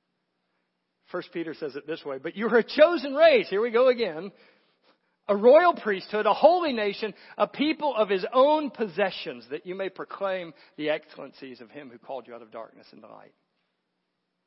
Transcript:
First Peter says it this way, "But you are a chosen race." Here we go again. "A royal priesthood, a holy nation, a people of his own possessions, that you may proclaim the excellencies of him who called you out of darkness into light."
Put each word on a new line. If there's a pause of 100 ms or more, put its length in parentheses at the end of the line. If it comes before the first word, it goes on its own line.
(1120)
First
Peter
says
it
this
way,
"But
you
are
a
chosen
race."
Here
we
go
again. (960)
"A
royal
priesthood,
a
holy
nation, (220)
a
people
of
his
own
possessions,
that
you
may
proclaim (220)
the
excellencies
of
him
who
called
you
out
of
darkness
into
light." (1120)